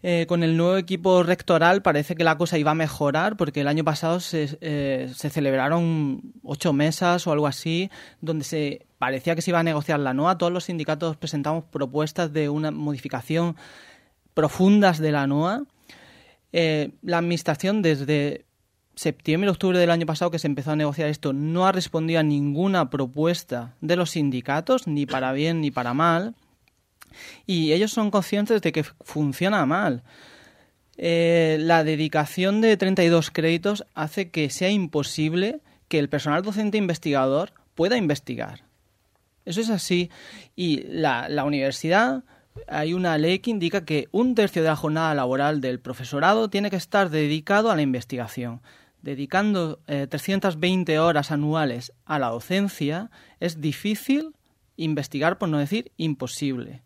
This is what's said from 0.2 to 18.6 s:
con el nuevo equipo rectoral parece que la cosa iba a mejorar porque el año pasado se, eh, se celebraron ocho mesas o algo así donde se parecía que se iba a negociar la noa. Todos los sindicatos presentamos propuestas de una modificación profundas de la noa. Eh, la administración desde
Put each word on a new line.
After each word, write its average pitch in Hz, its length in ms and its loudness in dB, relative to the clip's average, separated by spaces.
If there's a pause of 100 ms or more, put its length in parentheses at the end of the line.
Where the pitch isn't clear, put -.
con 170 140 2
el 160 120 4
nuevo 175 220 4
equipo 180 460 4
rectoral 175 580 4
parece 151 340 0
que 165 80 0
la 160 140 4
cosa 170 200 0
iba 151 140 2
a - 20 4
mejorar 156 640 0
porque 151 240 -2
el 143 80 0
año 151 160 0
pasado 160 380 0
se, 151 400 -4
eh, 139 520 -4
se 147 160 -6
celebraron 147 920 0 (200)
ocho 147 300 -2
mesas 165 560 2
o 165 60 0
algo 147 140 0
así 165 440 -4 (300)
donde 160 240 -4
se 151 400 -6 (120)
parecía 131 380 -2
que 160 60 -6
se 180 100 -2
iba 170 80 4
a 165 40 2
negociar 151 360 0
la 135 140 0
noa. 165 240 2
Todos 170 160 0
los 180 100 -4
sindicatos 156 540 -4
presentamos 156 480 -4
propuestas 151 680 -2
de 147 160 0
una 151 240 -2
modificación 151 840 -4 (760)
profundas 185 680 4
de 156 120 2
la 139 160 2
noa. 175 380 0 (880)
Eh, 156 480 0
la 170 160 -2
administración 170 640 0
desde 143 640 0 (500)